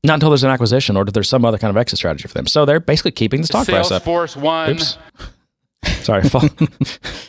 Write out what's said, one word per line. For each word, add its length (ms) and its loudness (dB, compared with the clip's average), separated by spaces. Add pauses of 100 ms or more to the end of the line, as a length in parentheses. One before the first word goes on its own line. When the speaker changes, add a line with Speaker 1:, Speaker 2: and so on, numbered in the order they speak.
Speaker 1:
Not 100 4
until 160 4
there's 140 4
an 60 4
acquisition 460 0
or 80 2
there's 240 -2
some 160 2
other 140 2
kind 120 0
of 60 0
exit 220 0
strategy 280 -4
for 80 -16
them. 120 -4
So 180 2
they're 160 2
basically 320 -2
keeping 280 0
the 60 -4
stock 220 0
price 220 0
up. 120 -2
Speaker 2:
Salesforce 340 -2
One. 360 -2
Speaker 1:
Oops. 260 -4 (840)
<laughs> 200 -4
Sorry, 200 0
fall, 180 2
<laughs> 180 0 (680)